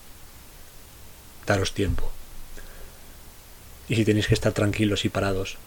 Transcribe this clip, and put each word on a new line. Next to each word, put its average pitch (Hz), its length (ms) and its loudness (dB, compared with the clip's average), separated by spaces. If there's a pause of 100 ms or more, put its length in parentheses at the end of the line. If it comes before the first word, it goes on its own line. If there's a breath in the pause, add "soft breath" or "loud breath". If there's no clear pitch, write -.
(1500)
daros 101 280 4
tiempo. - 380 4 (1800 loud breath)
Y 110 80 2
si 113 80 6
tenéis 104 240 6
que 117 60 8
estar 107 180 2
tranquilos 104 520 4
y 107 40 4
parados, 98 580 0